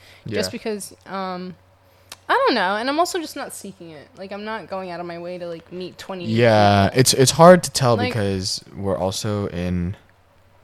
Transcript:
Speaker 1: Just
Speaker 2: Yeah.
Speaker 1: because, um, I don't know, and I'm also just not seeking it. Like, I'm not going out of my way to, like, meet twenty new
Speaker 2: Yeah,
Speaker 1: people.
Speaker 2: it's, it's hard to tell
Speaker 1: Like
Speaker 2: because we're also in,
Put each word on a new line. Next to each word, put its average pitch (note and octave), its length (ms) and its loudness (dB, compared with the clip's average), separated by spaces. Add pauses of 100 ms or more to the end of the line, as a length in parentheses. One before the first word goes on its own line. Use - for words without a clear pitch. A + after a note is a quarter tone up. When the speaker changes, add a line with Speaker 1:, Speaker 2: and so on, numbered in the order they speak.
(260)
Speaker 1:
Just A2+ 240 -4
Speaker 2:
Yeah. - 20 -12
Speaker 1:
because, - 440 -10 (100)
um, F#3 500 -10 (720)
I D#4+ 60 2
don't A#4 220 2
know, G3+ 200 0
and A#3 140 -4
I'm C#4+ 100 -2
also F4+ 200 0
just D#4 160 -10
not C4 180 -12
seeking F3 380 -16
it. C#3+ 160 -20 (100)
Like, F#3+ 140 -14
I'm G3+ 140 -10
not A3 220 -10
going F#3+ 220 -8
out E3+ 100 -8
of F3 60 -8
my E3+ 140 -10
way F3+ 180 -10
to, F3 100 -10
like, E3 240 -14
meet F3+ 280 -10
twenty F#3 260 -10
new A2+ 100 -2
Speaker 2:
Yeah, G#2 540 6
Speaker 1:
people. - 100 2
Speaker 2:
it's, B2+ 140 4
it's C3 180 4
hard F3 320 10
to - 80 -8
tell A#2+ 260 2
Speaker 1:
Like B3 120 -2
Speaker 2:
because G2 540 -4 (120)
we're G2 220 -2
also G2+ 500 -4
in, F2+ 480 -4 (680)